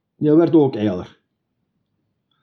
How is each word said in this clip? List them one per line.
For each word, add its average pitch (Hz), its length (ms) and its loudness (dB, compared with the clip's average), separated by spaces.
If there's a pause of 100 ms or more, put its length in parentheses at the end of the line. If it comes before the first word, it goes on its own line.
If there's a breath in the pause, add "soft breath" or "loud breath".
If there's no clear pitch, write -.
(180)
die 151 160 0
werd 165 220 2
ook 135 200 2
eiler. 101 440 -6 (1200)